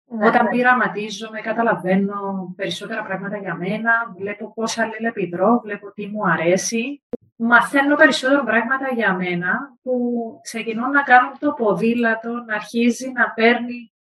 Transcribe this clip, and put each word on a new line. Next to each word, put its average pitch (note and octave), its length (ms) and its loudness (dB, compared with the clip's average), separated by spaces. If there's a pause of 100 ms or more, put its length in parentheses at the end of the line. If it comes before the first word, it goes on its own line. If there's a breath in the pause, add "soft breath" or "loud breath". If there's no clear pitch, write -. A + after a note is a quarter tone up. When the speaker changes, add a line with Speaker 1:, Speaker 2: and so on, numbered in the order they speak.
Speaker 1:
Ναι, A3 200 0
Speaker 2:
Όταν A#3 160 4
Speaker 1:
ναι. G#3+ 60 0
Speaker 2:
πειραματίζομαι, A3 920 0
καταλαβαίνω G3 1120 -2
περισσότερα G#3+ 480 -6
πράγματα G3 340 -8
για F#3+ 180 -8
μένα, A3 640 -2
βλέπω G3+ 360 -10
πώς A3+ 240 -6
αλληλεπιδρώ, A3 840 0
βλέπω G3+ 280 -10
τι G3 160 -10
μου G#3 220 -4
αρέσει. F#3+ 760 0 (320)
Μαθαίνω C#4 600 2
περισσότερα C#4+ 480 4
πράγματα A#3+ 500 0
για A3 200 0
μένα, F3+ 680 -4
που A#3+ 600 -2
ξεκινούν A3+ 500 -6
να C#4+ 120 4
κάνουν B3+ 360 6
το C#4+ 120 0
ποδήλατο, A3+ 800 0 (180)
να A3 80 -4
αρχίζει A#3+ 560 0
να A#3 200 0
παίρνει, A#3 600 0 (180)